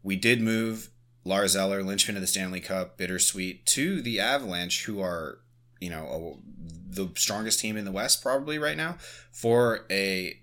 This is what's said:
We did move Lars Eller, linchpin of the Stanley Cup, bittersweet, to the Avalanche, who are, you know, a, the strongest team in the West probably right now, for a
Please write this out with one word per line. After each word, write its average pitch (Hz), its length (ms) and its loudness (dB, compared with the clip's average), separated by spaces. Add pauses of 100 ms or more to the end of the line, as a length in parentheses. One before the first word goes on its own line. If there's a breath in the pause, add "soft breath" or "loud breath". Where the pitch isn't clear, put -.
We 95 140 0
did 117 240 6
move 113 480 0 (340)
Lars 98 320 4
Eller, 98 280 2
linchpin 101 340 0
of 95 60 -4
the 92 40 -2
Stanley 92 340 -2
Cup, 92 360 -4
bittersweet, 92 680 -2
to 170 340 2
the 117 200 -2
Avalanche, 101 640 0
who 101 160 -4
are, 85 380 -4 (420)
you 90 80 -6
know, 80 160 -8 (320)
a, 85 560 -14
the 95 200 -2
strongest 107 460 0
team 110 160 -2
in 107 80 -4
the 98 80 -6
West 104 300 2
probably 139 360 0
right 151 180 0
now, 165 200 -2 (340 loud breath)
for 117 600 4
a 95 520 0